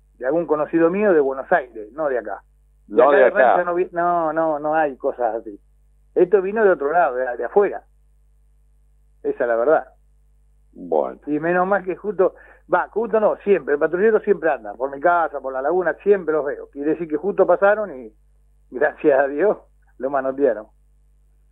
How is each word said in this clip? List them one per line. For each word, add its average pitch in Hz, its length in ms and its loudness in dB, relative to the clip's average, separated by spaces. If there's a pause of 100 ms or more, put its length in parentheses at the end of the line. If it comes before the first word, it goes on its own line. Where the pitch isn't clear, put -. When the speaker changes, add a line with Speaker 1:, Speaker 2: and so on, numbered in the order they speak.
(180)
Speaker 1:
de 120 80 -6
algún 160 200 -2
conocido 151 420 0
mío 196 240 2
de 156 80 4
Buenos 135 320 -2
Aires, 113 400 -4
no 151 160 -4
de 127 100 -2
acá. 104 220 -10 (460)
De 104 160 -6
Speaker 2:
No 139 80 6
Speaker 1:
acá 143 60 4
Speaker 2:
de 135 80 6
Speaker 1:
de 117 40 6
Speaker 2:
acá. 202 100 -2 (180)
Speaker 1:
Rancho 175 100 0
no 175 80 -4
vi-, 180 180 -2
no, 170 400 0
no, 160 260 -2
no 151 160 -4
hay 147 220 0
cosas 120 400 -2
así. 104 240 -12 (540)
Esto 180 260 2
vino 202 240 -2
de 190 60 6
otro 143 220 0
lado, 160 240 2
de, 127 200 -4
de 120 80 -6
afuera. 170 380 0 (1400)
Esa 139 220 -4
es 120 40 -2
la 117 80 0
verdad. 135 280 2 (880)
Speaker 2:
Bueno. 78 540 -4
Speaker 1:
Y 147 140 -4
menos 180 260 -2
mal 196 160 -2
que 185 140 -8
justo, 185 380 -2 (380)
va, 165 200 0
justo 214 260 -2
no, 180 200 0
siempre, 147 360 0
el 147 60 0
patrullero 190 400 2
siempre 180 300 0
anda, 110 240 -6
por 131 200 -6
mi 143 60 -12
casa, 160 400 0
por 131 120 -8
la 131 80 -6
laguna, 160 340 0 (100)
siempre 190 300 2
los 147 100 0
veo. 117 260 -8
Quiere - 200 -4
decir 160 180 -4
que 151 80 -4
justo 185 300 0
pasaron 196 520 2
y, 113 140 -18 (580)
gracias 139 480 0
a 139 80 2
Dios, 160 320 0 (400)
lo 127 120 -4
manotearon. 135 560 -2 (840)